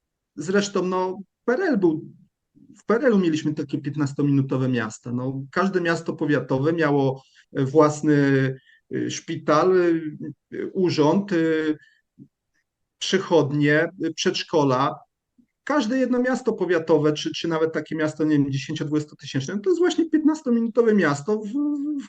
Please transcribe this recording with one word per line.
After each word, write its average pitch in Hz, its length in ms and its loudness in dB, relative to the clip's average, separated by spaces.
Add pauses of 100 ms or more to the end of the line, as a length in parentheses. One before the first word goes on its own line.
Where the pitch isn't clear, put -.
(360)
Zresztą, 190 460 -2
no, 185 360 -4 (260)
P 233 80 0
R 302 80 0
L 320 180 0
był, 160 260 2 (760)
w - 60 -20
P 202 100 0
R 240 100 0
L-u 226 140 4
mieliśmy 156 360 0
takie 147 240 -6
piętnastominutowe 139 920 0
miasta. 117 440 -4
No, 135 300 -6 (100)
każde 180 280 0
miasto 165 320 -2
powiatowe 147 600 0
miało, 143 500 0 (300)
e, 139 120 -2
własny, 151 520 4 (800)
e, 123 160 -4
szpital, 165 640 0
e, 165 920 -4
urząd, 175 640 2
e, 175 40 2 (1600)
przychodnie, 147 920 2 (160)
e, 160 100 -4
przedszkola. 143 800 0 (680)
Każde 262 340 0
jedno 247 200 0
miasto 247 340 -2
powiatowe, 160 600 2
czy, 156 200 -6
czy 170 160 -8
nawet 160 240 0
takie 156 240 -6
miasto, 156 280 -2
nie 151 140 4
wiem, 139 120 2
dziesięcio, 147 340 -6
dwudziestotysięczne, 151 760 -6
to 381 100 0
jest 330 100 2
właśnie 339 300 2
piętnastominutowe 240 840 2
miasto, 170 440 2
w, 214 100 -8
w, 294 600 -4